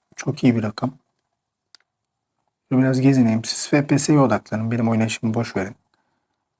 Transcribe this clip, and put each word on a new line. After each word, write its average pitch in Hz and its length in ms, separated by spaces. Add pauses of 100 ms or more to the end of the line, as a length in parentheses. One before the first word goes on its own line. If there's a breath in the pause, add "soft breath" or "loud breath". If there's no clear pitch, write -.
(160)
çok - 280
iyi 120 120
bir 110 60
rakam. 110 320 (1700)
Şöyle 131 140
biraz 131 180
gezineyim. 123 440
Siz - 240
F 147 180
P 143 120
S'ye 151 200
odaklanın. 113 520
Benim 117 180
oynayışımı 113 460
boş 117 220
verin. 95 200 (840)